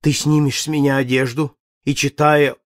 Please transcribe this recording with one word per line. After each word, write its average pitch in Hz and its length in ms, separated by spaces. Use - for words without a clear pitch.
Ты 147 120
снимешь 151 480
с - 60
меня 143 300
одежду, 131 600
и, 143 120
читая 147 600